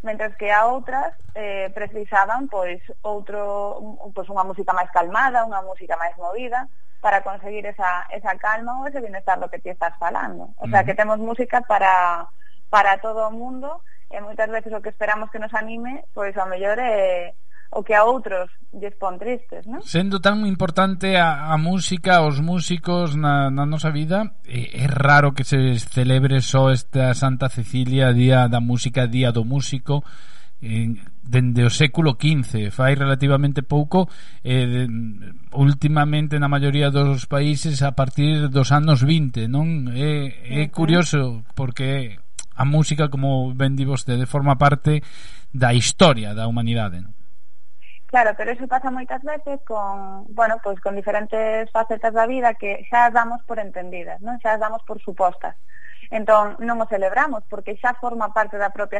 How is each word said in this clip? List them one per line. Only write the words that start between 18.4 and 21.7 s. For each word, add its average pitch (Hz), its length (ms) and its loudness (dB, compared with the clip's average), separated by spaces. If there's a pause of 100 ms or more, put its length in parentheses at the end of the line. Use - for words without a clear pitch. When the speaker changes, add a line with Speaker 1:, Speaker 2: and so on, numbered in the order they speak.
Speaker 1:
lles 202 260 -6
pon 185 160 -4
tristes, 208 480 -6
non? 254 160 -8
Speaker 2:
Sendo 190 400 -2
tan 208 240 2
importante 190 720 0
a, 156 320 2
a 160 80 2
música, 180 640 4